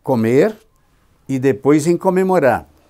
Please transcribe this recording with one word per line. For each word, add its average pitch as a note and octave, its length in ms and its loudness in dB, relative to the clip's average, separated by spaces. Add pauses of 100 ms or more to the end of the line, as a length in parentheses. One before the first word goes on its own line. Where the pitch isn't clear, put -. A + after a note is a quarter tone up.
comer, B2+ 520 0 (720)
e C3+ 120 -6
depois C3+ 480 0
em F3 100 0
comemorar. F3+ 720 0 (220)